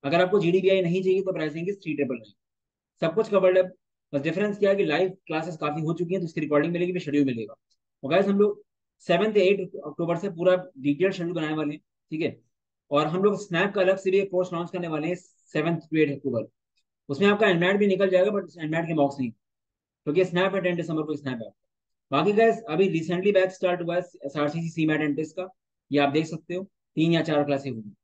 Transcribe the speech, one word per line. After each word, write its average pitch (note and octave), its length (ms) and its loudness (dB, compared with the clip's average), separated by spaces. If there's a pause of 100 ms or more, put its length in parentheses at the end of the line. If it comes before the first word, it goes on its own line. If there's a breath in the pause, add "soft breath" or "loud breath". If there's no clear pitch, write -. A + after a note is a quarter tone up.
अगर D#3+ 180 2
आपको F#3 180 4
जीडीपीआई F#3 420 4
नहीं F3+ 220 0
चाहिए F#3+ 180 2
तो F#3 120 -2
प्राइसिंग D#3+ 360 -4
is G3+ 140 -8
थ्री D#3 120 -4
ट्रिपल B2+ 200 -2
नाइन। A2 180 -16 (680)
सब - 140 -2
कुछ A3 140 0
कवर्ड F#3 280 4
है, F#3 60 6 (500)
बस C#3+ 80 0
difference G3 380 -2
क्या G3 100 4
है G3 60 4
कि G3 100 0
live D#3+ 240 0 (180)
classes D#3+ 300 -6
काफी D3+ 240 -4
हो D#3+ 120 -2
चुकी E3+ 200 -4
हैं, F#3+ 80 -2
तो E3+ 40 -4
इसकी E3 160 -6
recording D3+ 320 2
मिलेगी, F3 180 -2
फिर F3+ 100 -4
schedule D3 240 2
मिलेगा। A2+ 300 -4 (480)
और C3+ 80 -4
guys, F#3+ 160 4
हम G3+ 120 2
लोग G#3 240 2 (440)
सेवंथ G3+ 300 2
एट G3 220 4 (260)
October E3 320 -4
से G3 120 -6
पूरा F3 260 2 (220)
डिटेल C#3+ 340 0
schedule F3 240 -6
बनाने D#3 200 -4
वाले D3 180 -4
हैं, D3 80 -14 (300)
ठीक D#3 100 -6
है। D3+ 160 -4 (540)
और D3 160 2
हम F3+ 160 -2
लोग G3+ 160 4
Snap F#3 340 -2
का G3+ 80 0
अलग F#3 160 2
से F#3+ 140 -2
भी G3 80 4
एक G3 120 -4
course F3+ 220 -2
launch E3+ 180 -6
करने F3 160 -6
वाले D#3 200 -4
हैं F3 80 -4
सेवंथ E3 680 -4
to D#3 140 -4
एट D3+ 140 4
October। A#2+ 360 -4 (640)
उसमें C#3+ 180 2
आपका G#3 200 4
एनमैट F#3 300 2
भी G#3 100 2
निकल F#3+ 220 2
जाएगा, F#3 220 4
but F#3+ 280 -6
एनमैट D#3+ 280 -4
के E3+ 60 -4
मॉक्स C#3 260 0
नहीं, B2+ 120 -4
क्योंकि - 960 -4
Snap F3+ 300 -2
है F#3+ 60 -2
ten F3 140 -2
December D#3+ 280 -4
को D3+ 120 -6
स्नैप C3 280 -8
है। G2+ 60 -14 (640)
बाकी E3 220 2
guys, A3+ 360 4
अभी F3+ 220 2
recently F3 420 0
batch F#3 180 4
start F3 300 -2
हुआ E3+ 140 -4
है F3+ 60 0 (240)
एसआरसीसी D3+ 440 -2
सीमैट D#3 320 0
and D3 160 -2
टेस्ट D#3 180 -6
का, F#3 120 -8 (440)
ये C#3 80 2
आप C#3+ 140 2
देख D#3+ 120 2
सकते F3 300 -10
हो, F#3 80 -6 (340)
तीन E3 160 2
या E3 100 2
चार D3 200 2
क्लासें C#3+ 280 -2
होंगी। G#2+ 220 -12 (100)